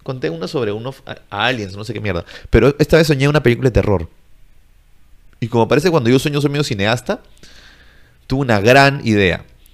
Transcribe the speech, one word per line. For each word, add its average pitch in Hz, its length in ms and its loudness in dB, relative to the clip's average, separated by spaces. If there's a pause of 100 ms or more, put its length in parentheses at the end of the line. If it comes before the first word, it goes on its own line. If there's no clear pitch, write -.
Conté 135 260 -8
una 165 180 -10
sobre 123 240 -4
unos 117 360 -10
a-, 104 400 -6
aliens, 104 280 -6
no 101 80 -14
sé 113 80 -10
qué 107 80 -10
mierda. 92 240 -4 (280)
Pero 120 260 4
esta 156 200 4
vez 160 100 4
soñé 139 200 0
una 147 140 2
película 123 280 0
de 113 40 0
terror. 95 340 0 (1300)
Y 117 80 -6
como 113 200 2
parece 156 240 2
cuando 131 180 2
yo 131 100 4
sueño 147 220 -4
soy 143 80 0
medio 143 140 -2
cineasta, 113 580 -4 (1040)
tuve 135 160 -4
una 120 180 0
gran 139 460 4
idea. 101 400 2 (280)